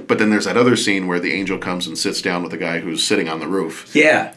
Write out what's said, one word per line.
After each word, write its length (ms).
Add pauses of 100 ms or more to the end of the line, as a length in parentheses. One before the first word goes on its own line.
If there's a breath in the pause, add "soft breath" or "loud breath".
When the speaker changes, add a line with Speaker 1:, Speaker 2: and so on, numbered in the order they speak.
Speaker 1:
But 140
then 100
there's 140
that 120
other 200
scene 320
where 100
the 140
angel 260
comes 300
and 100
sits 240
down 220
with 80
the 60
guy 200
who's 240
sitting 260
on 120
the 80
roof. 460
Speaker 2:
Yeah. 420